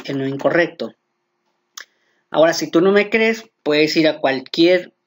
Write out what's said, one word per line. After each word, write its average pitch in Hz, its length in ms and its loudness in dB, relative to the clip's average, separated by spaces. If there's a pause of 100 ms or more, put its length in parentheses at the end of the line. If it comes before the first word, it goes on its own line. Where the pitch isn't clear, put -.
en 139 140 -6
lo 135 80 -4
incorrecto. 139 640 -2 (1400)
Ahora, 160 220 2
si 156 180 -8
tú 165 100 2
no 190 100 4
me 202 180 2
crees, 226 340 -2 (180)
puedes 151 360 0
ir 156 100 4
a 151 120 -2
cualquier 165 760 0 (140)